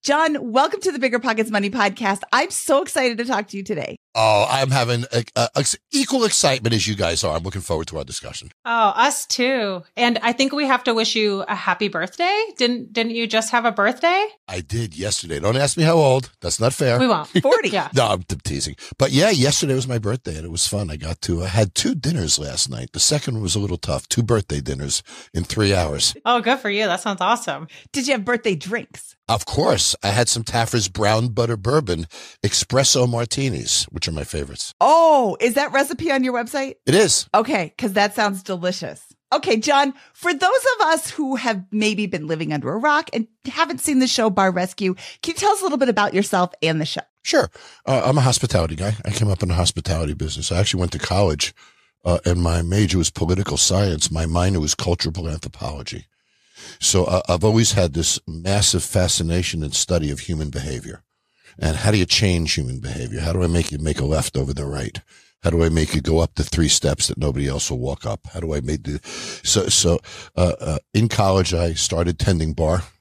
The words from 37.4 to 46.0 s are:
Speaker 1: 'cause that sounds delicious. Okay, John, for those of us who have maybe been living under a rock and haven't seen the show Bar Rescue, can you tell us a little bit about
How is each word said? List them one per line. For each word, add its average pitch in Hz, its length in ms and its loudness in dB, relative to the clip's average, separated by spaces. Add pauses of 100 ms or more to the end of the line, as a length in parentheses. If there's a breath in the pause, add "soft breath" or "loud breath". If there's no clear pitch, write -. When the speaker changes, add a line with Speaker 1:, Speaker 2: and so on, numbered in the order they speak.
Speaker 1:
'cause 214 160 -4
that 208 220 2
sounds 202 260 0
delicious. 180 600 -6 (280)
Okay, 285 260 2
John, 277 360 2 (200 soft breath)
for 349 200 -2
those 381 320 2 (100)
of 415 120 2
us 320 240 0
who 269 240 -4
have 220 360 -2
maybe 214 360 0
been 175 180 -6
living 156 260 -4
under 147 220 -4
a 208 40 -4
rock 302 360 0
and 226 140 -2 (180)
haven't 294 360 -4
seen 277 180 2
the 254 80 4
show 220 240 2
Bar 190 180 4
Rescue, 185 460 -2 (260 loud breath)
can 330 120 -4
you - 20 -
tell 403 160 2
us 415 80 2
a 381 40 -4
little 302 140 0
bit 254 120 2
about 208 260 2